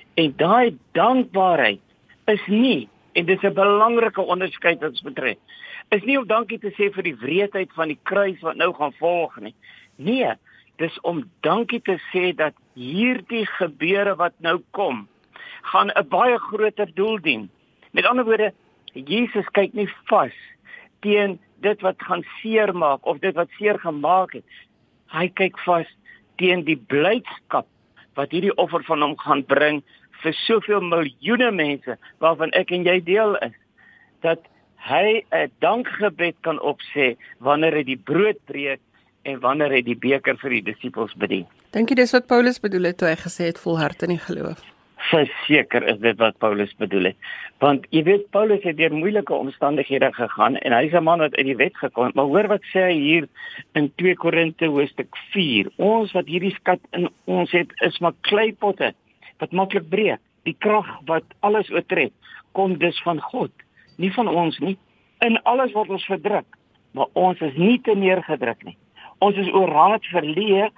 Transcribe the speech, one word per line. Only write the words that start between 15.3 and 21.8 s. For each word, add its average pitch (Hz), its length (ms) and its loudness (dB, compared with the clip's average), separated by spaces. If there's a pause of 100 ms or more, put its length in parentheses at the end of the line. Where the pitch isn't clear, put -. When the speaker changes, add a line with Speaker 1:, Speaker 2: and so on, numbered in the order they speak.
Speaker 1:
gaan 196 280 2
'n 190 180 0
baie 226 300 2
groter 208 560 -2
doel 208 260 -2
dien. 113 300 -4 (420)
Met - 140 2
ander 247 180 0
woorde, 214 280 2 (420)
Jesus 196 580 -2
kyk 196 220 0
nie 202 140 -2 (200)
vas 160 240 2 (680)
teen 202 380 0 (220)
dit 208 200 0